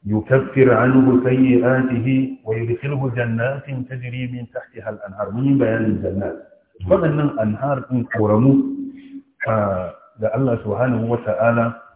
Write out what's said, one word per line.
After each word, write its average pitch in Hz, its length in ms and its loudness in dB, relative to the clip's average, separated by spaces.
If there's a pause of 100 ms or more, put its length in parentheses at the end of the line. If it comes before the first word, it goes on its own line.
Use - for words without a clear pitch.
يكفر 131 680 2
عنه 127 500 4
سيئاته 127 800 2 (380)
ويدخله 117 560 -4 (160)
جنات 113 480 -4 (240)
تجري 123 400 -10
من 123 240 -10
تحتها 113 380 -12
الأنهار. 101 420 -10
Mun 123 120 -2
yi 139 120 4
bayanin 110 480 0
jannat. 98 320 -4 (480)
Waɗannan 151 560 2
anhar 127 480 -2
ɗin, 123 240 0
ƙoramu, 107 400 4 (960)
ah, 101 480 -2 (240)
da 107 160 -2
Allah 123 240 0
subhanahu 113 480 -2
wa 120 160 0
ta'ala 117 560 0 (160)